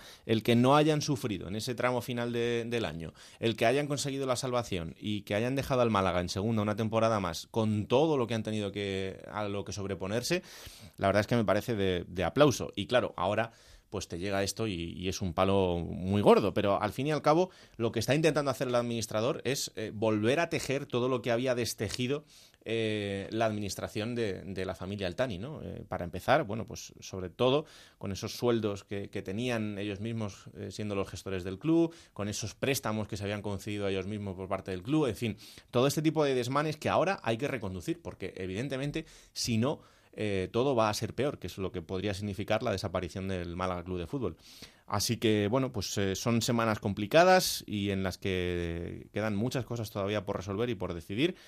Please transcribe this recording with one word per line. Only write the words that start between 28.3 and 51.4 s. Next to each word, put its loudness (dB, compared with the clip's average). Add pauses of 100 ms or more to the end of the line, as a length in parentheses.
sueldos 0
que, -8
que -6
tenían -4
ellos -6
mismos, -6
eh, -8
siendo -4
los 0
gestores -6
del -6
club, 2 (200)
con -4
esos -6
préstamos -2
que -8
se -6
habían -4
concedido -4
a 2
ellos -2
mismos -6
por -10
parte -4
del -4
club, 2
en 0
fin, -2 (320)
todo 4
este 2
tipo 2
de 2
desmanes 0
que -2
ahora 2
hay 0
que -2
reconducir, -6
porque -10
evidentemente, -4 (280)
si 0
no, 0 (340)
eh, -2
todo 2
va 4
a 0
ser -4
peor, -2
que -10
es -10
lo -4
que -6
podría -2
significar -2
la -2
desaparición -4
del -4
Málaga -2
Club -6
de -4
Fútbol. -4 (480)
Así 0
que, 4
bueno, 0
pues, -4
eh, 2
son 2
semanas 2
complicadas 4
y -2
en 0
las -4
que -2
quedan -2
muchas -2
cosas -6
todavía -2
por -4
resolver -2
y -2
por -4
decidir, -2 (120)